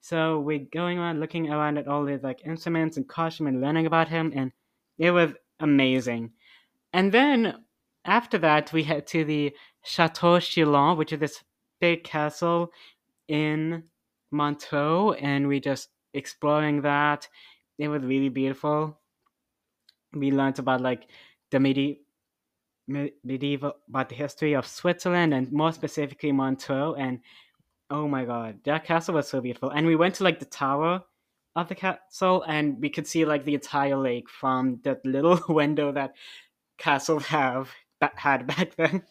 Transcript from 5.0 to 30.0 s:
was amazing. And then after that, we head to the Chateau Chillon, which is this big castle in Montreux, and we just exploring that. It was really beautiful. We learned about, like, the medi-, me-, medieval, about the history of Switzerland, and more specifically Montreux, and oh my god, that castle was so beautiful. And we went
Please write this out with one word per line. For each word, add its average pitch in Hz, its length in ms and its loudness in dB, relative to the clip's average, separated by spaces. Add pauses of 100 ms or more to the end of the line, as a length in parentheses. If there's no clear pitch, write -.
was 175 200 4 (280)
amazing. 131 720 2 (600)
And 190 200 2
then 240 520 2 (420)
after 220 340 0
that, 151 340 2
we 160 100 2
head 147 240 -4
to 160 160 0
the 147 320 -2 (280)
Chateau 175 560 4
Chillon, 156 580 4
which 156 160 -2
is 147 60 -6
this 147 240 -4 (360)
big 170 240 0
castle 170 680 -2 (560)
in 156 560 -2 (480)
Montreux, 147 840 0
and 139 340 0
we 139 120 2
just 135 300 -4 (240)
exploring 147 680 0
that. 147 480 0 (480)
It 147 100 -4
was 147 160 -4
really 135 260 0
beautiful. 147 680 -2 (1120)
We 139 180 -2
learned 135 280 0
about, 127 220 0
like, 127 260 -2 (420)
the 139 100 2
medi-, 139 420 0 (840)
me-, 143 260 -6 (100)
medieval, 139 500 -4 (140)
about 131 220 -4
the 117 60 -14
history 147 380 -2
of 131 140 0
Switzerland, 175 680 0
and 131 180 -2
more 151 200 2
specifically 147 640 -4
Montreux, 135 640 -2
and 127 260 -6 (680)
oh 151 180 -4
my 135 180 -2
god, 117 380 -8
that 156 220 -2
castle 165 300 0
was 143 120 0
so 135 140 -4
beautiful. 123 280 -6
And 151 160 0
we 165 100 4
went 175 200 2